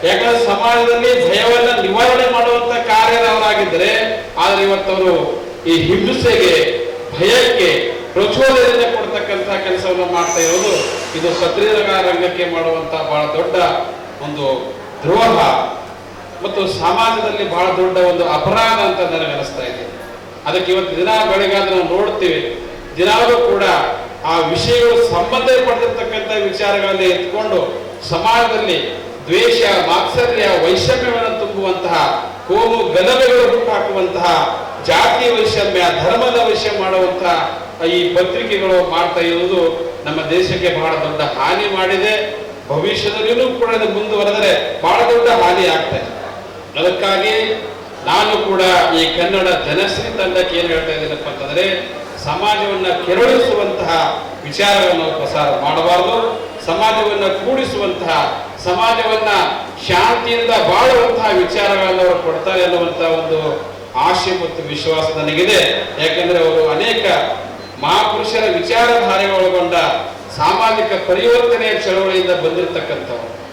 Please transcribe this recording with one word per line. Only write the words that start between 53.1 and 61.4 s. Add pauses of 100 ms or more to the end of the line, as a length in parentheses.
ವಿಚಾರಗಳನ್ನು
ಪ್ರಸಾರ
ಮಾಡಬಾರ್ದು, (260)
ಸಮಾಜವನ್ನ
ಕೂಡಿಸುವಂತಹ, (200)
ಸಮಾಜವನ್ನ (600)
ಶಾಂತಿಯಿಂದ
ಬಾಳುವಂತಹ
ವಿಚಾರಗಳನ್ನು